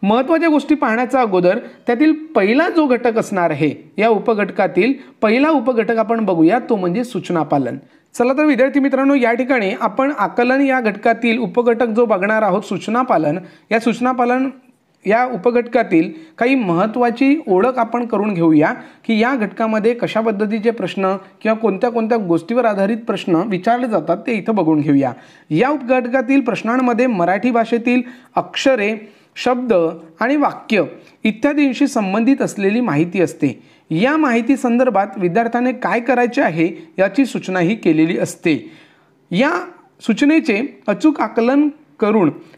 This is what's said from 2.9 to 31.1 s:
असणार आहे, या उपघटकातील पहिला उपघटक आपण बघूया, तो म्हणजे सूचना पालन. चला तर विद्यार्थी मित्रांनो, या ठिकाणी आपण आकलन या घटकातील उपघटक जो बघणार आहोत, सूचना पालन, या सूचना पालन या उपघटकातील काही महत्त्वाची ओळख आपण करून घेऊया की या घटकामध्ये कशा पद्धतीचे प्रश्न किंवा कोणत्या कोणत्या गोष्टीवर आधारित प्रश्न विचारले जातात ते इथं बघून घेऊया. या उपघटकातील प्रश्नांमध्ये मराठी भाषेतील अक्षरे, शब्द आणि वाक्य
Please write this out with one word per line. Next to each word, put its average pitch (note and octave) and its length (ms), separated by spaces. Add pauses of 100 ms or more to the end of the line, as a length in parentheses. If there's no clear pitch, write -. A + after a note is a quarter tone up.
असणार F3+ 320
आहे, C#3+ 480
या G#3+ 100
उपघटकातील G3+ 880 (260)
पहिला B3 300
उपघटक A#3 460
आपण A3+ 280
बघूया, F3+ 340
तो A#3+ 180
म्हणजे F#3 280
सूचना E3+ 380
पालन. C#3 340 (420)
चला B3 140
तर D4 120
विद्यार्थी C4+ 360
मित्रांनो, C4+ 340
या A#3+ 180
ठिकाणी A#3+ 380 (100)
आपण A#3 380
आकलन B3 420
या C4 200
घटकातील A3+ 580
उपघटक A#3 480
जो A3+ 180
बघणार G#3+ 380
आहोत, G3+ 200
सूचना G#3+ 400
पालन, D#3+ 360 (340)
या A3+ 80
सूचना A#3+ 320
पालन B3+ 380 (560)
या A3+ 180
उपघटकातील A3+ 880 (260)
काही B3+ 160
महत्त्वाची A#3+ 920
ओळख A3+ 300
आपण A#3+ 280
करून G#3+ 280
घेऊया E3 380 (320)
की A3+ 140
या A#3+ 160
घटकामध्ये A3 600
कशा G#3+ 260
पद्धतीचे A3 500
प्रश्न G3 460 (260)
किंवा A3 160
कोणत्या A3 320
कोणत्या A3+ 280
गोष्टीवर F#3+ 460
आधारित G#3 420
प्रश्न F#3+ 280
विचारले G#3+ 520
जातात F3 300 (100)
ते B3+ 60
इथं A3 220
बघून D#3+ 260
घेऊया. C#3 320 (380)
या F#3 180
उपघटकातील B3+ 720
प्रश्नांमध्ये A#3+ 640
मराठी G#3 440
भाषेतील A#3 520 (340)
अक्षरे, G#3+ 840 (160)
शब्द B3 380 (460)
आणि B3+ 160
वाक्य A3 460 (420)